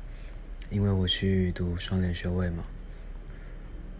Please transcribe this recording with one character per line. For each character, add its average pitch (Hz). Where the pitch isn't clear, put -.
因 101
为 101
我 95
去 92
读 87
双 92
联 90
学 90
位 90
嘛。 85